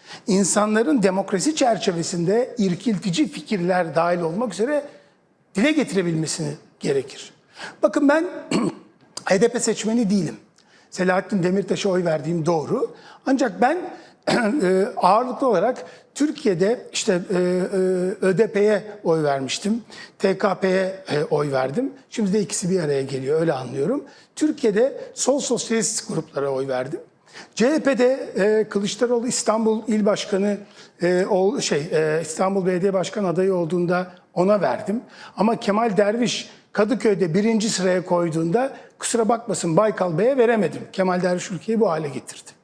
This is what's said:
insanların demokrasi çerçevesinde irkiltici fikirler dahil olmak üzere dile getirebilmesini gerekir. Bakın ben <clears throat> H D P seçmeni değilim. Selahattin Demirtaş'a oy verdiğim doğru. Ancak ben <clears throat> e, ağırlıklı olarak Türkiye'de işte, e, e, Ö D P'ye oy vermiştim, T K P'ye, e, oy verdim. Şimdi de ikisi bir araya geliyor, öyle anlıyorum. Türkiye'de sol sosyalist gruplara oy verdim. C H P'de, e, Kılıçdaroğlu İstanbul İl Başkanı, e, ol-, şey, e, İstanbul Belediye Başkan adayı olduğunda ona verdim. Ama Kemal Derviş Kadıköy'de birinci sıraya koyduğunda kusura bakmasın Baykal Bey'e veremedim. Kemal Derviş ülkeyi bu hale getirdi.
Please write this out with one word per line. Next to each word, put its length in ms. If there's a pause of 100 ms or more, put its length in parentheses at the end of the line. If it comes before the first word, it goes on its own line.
(280)
insanların 760
demokrasi 520
çerçevesinde 1000
irkiltici 720
fikirler 680
dahil 240
olmak 340
üzere 320 (680)
dile 160
getirebilmesini 840 (260)
gerekir. 540 (500)
Bakın 260
ben 160 (260)
<clears throat> 760
H 160
D 60
P 120
seçmeni 500
değilim. 260 (560)
Selahattin 520
Demirtaş'a 460
oy 160
verdiğim 400
doğru. 500 (300)
Ancak 360
ben 160 (300)
<clears throat> 240
e, 560 (100)
ağırlıklı 500
olarak 380 (300)
Türkiye'de 760
işte, 200
e, 220
e, 20 (840)
Ö 160
D 140
P'ye 320 (200)
oy 200
vermiştim, 580 (380)
T 180
K 180
P'ye, 560
e, 120
oy 280
verdim. 420 (160)
Şimdi 240
de 60
ikisi 300
bir 100
araya 220
geliyor, 400
öyle 120
anlıyorum. 500 (320)
Türkiye'de 680 (120)
sol 260
sosyalist 680
gruplara 420
oy 180
verdim. 320 (560)
C 180
H 60
P'de, 560
e, 340
Kılıçdaroğlu 580
İstanbul 600
İl 180
Başkanı, 520 (440)
e, 240
ol-, 360
şey, 300
e, 300
İstanbul 440
Belediye 280
Başkan 300
adayı 320
olduğunda 560 (220)
ona 280
verdim. 400 (360)
Ama 180
Kemal 420
Derviş 520 (220)
Kadıköy'de 640
birinci 360
sıraya 360
koyduğunda 680 (260)
kusura 300
bakmasın 480
Baykal 400
Bey'e 200
veremedim. 440 (120)
Kemal 280
Derviş 300
ülkeyi 280
bu 100
hale 200
getirdi. 540